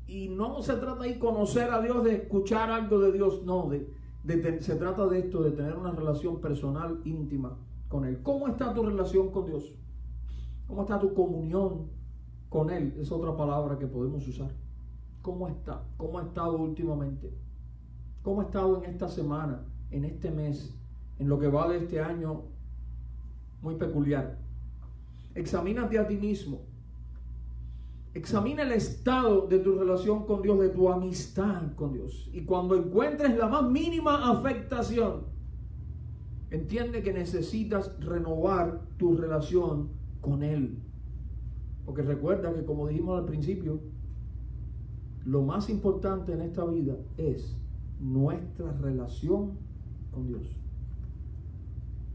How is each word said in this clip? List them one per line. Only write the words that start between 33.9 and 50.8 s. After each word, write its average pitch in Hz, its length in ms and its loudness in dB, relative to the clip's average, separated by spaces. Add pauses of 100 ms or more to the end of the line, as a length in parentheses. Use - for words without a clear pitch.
afectación, 226 960 0 (1200)
entiende 233 540 -2
que 190 100 0
necesitas 185 840 0
renovar 170 840 2 (160)
tu 175 180 6
relación 156 760 2 (300)
con 143 220 2
Él. 147 380 0 (1080)
Porque 135 160 -4
recuerda 165 540 2
que, 151 100 -2
como 147 220 -2
dijimos 170 320 0
al 151 60 -2
principio, 156 560 -2 (1400)
lo 135 200 4
más 180 260 0
importante 190 640 2
en 160 80 -2
esta 170 240 -2
vida 160 300 2 (220)
es 147 380 0 (440)
nuestra 151 720 2
relación 139 880 0 (520)
con 127 140 -4
Dios. 123 220 -4 (1700)